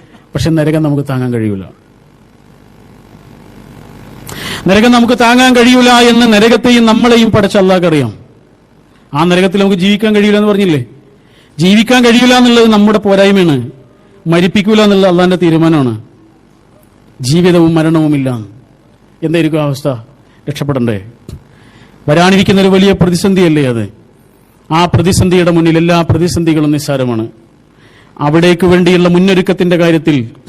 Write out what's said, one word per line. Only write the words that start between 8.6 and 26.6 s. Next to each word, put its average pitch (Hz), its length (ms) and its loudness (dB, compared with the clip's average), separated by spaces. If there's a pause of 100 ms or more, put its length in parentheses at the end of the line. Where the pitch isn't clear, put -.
ആ 151 100 -2
നരകത്തിൽ 180 360 0
നമുക്ക് 196 160 0
ജീവിക്കാൻ 208 400 -2
കഴിയൂല 208 200 0
എന്ന് 208 120 0
പറഞ്ഞില്ലേ? 185 360 -2 (760)
ജീവിക്കാൻ 214 460 2
കഴിയൂല 240 300 2
എന്നുള്ളത് 233 360 4
നമ്മുടെ 208 280 2
പോരായ്മയാണ്. 196 720 0 (560)
മരിപ്പിക്കൂല 185 560 0
എന്നുള്ളത് 196 280 2
അള്ളാന്റെ 180 260 0
തീരുമാനമാണ്. 160 640 0 (1160)
ജീവിതവും 165 540 0
മരണവുമില്ല. 151 680 -2 (840)
എന്തായിരിക്കും 160 400 -2
അവസ്ഥ? 143 260 -6 (600)
രക്ഷപ്പെടണ്ടേ? 120 580 -6 (1000)
വരാനിരിക്കുന്ന 190 520 2
ഒരു 190 80 0
വലിയ 190 240 2
പ്രതിസന്ധിയല്ലേ 175 720 0
അത്? 113 340 -6 (720)
ആ 170 120 0
പ്രതിസന്ധിയുടെ 175 640 0
മുന്നിൽ 165 280 0
എല്ലാ 170 240 0
പ്രതിസന്ധികളും 160 680 -2